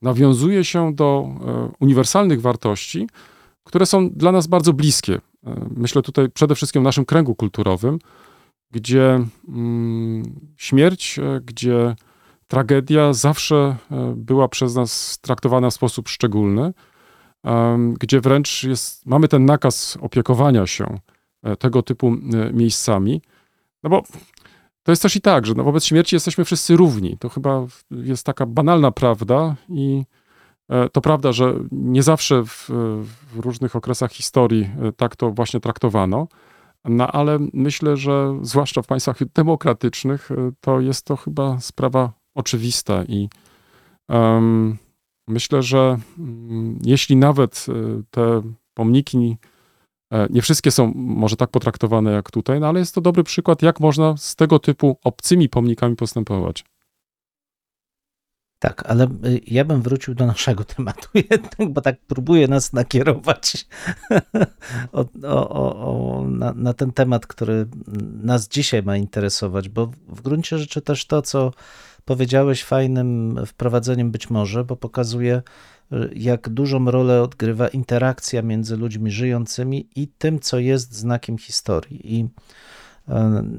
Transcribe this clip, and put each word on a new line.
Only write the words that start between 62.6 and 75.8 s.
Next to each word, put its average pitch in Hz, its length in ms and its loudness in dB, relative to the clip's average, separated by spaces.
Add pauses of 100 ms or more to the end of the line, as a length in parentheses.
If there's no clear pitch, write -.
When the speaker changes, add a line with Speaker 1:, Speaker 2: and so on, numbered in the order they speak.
Speaker 2:
nakierować - 920 0 (560)
<laughs> 123 680 -4
o, 131 120 -2 (180)
o, 135 540 -2 (100)
o, 127 420 -4
na, 120 240 -4
na 120 200 -2
ten 127 200 -4
temat, 127 340 0
który 110 400 -4 (560)
nas 117 260 -2
dzisiaj 139 340 -2
ma 101 140 -2
interesować, 101 720 -4
bo 113 180 -4
w, 123 100 -12 (120)
w 104 140 -18
gruncie 156 360 -4
rzeczy 151 240 -8
też - 240 -4
to, 151 160 0
co 131 300 -2 (560)
powiedziałeś 131 560 0
fajnym 123 800 0
wprowadzeniem 120 640 -2
być 113 200 -6
może, 110 340 -2
bo 123 120 -8
pokazuje, 120 640 -2 (500)